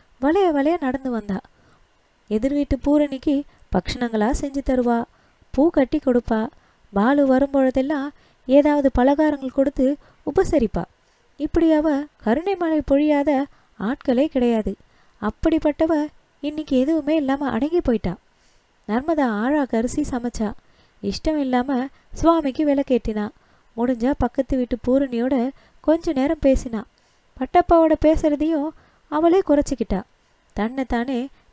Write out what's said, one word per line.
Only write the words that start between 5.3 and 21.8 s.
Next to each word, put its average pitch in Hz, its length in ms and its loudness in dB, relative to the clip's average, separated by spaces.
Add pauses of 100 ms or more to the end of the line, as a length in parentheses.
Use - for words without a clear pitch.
பூ 262 160 2
கட்டி 294 280 0
கொடுப்பா. 240 420 0 (540)
பாலு 247 340 2
வரும்பொழுதெல்லாம் 269 840 0 (380)
ஏதாவது 285 480 4
பலகாரங்கள் 277 640 2
கொடுத்து 277 280 2 (400)
உபசரிப்பா. 262 580 0 (560)
இப்படி 320 320 0
அவ 302 160 2 (300)
கருணை 320 380 -2
மழை 330 260 -2
பொழியாத 285 500 2 (480)
ஆட்களே 240 460 -2
கிடையாது. 233 480 0 (480)
அப்படிப்பட்டவ 320 720 0 (500)
இன்னைக்கு 294 360 -2
எதுவுமே 294 360 0
இல்லாம 277 340 -2
அடங்கி 311 320 -2
போயிட்டா. 214 320 -2 (720)
நர்மதா 285 460 0
ஆழாக்கு 247 440 -2
அரிசி 247 240 -2
சமைச்சா. 240 480 -4 (540)
இஷ்டம் 294 420 -2
இல்லாம 254 420 -2 (260)